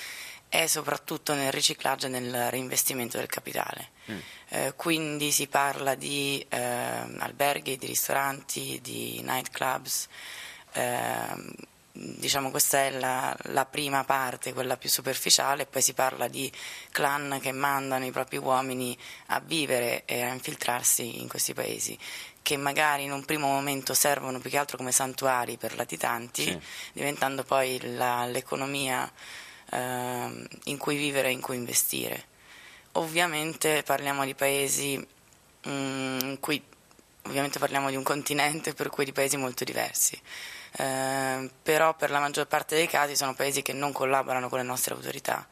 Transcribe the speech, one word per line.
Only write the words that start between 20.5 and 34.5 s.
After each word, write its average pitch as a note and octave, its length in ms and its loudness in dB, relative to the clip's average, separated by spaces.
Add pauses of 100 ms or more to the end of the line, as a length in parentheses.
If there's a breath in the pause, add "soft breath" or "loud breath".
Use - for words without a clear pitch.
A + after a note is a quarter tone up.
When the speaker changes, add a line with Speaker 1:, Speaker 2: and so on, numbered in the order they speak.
Speaker 1:
in B2 80 -8
questi - 240 -2
paesi, - 460 -4 (440 loud breath)
che - 140 2
magari C#3+ 480 2
in C#3 80 -4
un C#3 120 -4
primo D3+ 240 0
momento C#3 440 0
servono C3+ 460 2
più B2+ 120 -8
che C#3 60 0
altro C#3+ 220 0
come B2+ 140 -2
santuari B2+ 640 2
per - 180 -6
latitanti, A#2+ 680 -2
Speaker 2:
Sì. E3+ 160 -2 (320 loud breath)
Speaker 1:
diventando C3+ 500 0
poi C3 380 2 (160)
la, B2 280 2
l'economia, C3 840 -2 (600 loud breath)
ehm, B2 760 -4 (180)
in D3 140 -4
cui D3 180 0
vivere C#3 320 2
e B2+ 40 2
in B2+ 80 -2
cui C3 160 -4
investire. C2 720 0 (640 loud breath)
Ovviamente D#3 920 2
parliamo C#3 400 2
di C3+ 100 -2
paesi, C#3 600 2 (720)